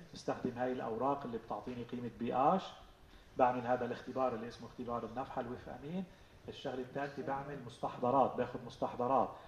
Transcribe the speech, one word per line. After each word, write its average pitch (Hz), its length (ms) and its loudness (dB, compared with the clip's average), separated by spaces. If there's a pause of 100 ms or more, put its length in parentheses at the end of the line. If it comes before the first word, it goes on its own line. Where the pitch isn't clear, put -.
(140)
نستخدم 127 440 -2
هاي 127 140 2
الأوراق 127 520 0
اللي 117 140 -4
بتعطيني 117 460 -6
قيمة 120 340 -6
بي 123 160 0
اش، 156 280 6 (760)
بعمل 123 300 6
هذا 123 180 4
الاختبار 123 500 0
اللي 113 140 -6
اسمه 113 200 -12
اختبار 117 360 -4
النفحة 127 360 -6
الوف 120 280 -6
أمين، 147 360 -6 (440)
الشغلة 127 320 -6
الثالثة 143 460 -6
بعمل 139 400 -4
مستحضرات، 127 720 4
باخذ 123 300 0
مستحضرات، 123 640 2 (200)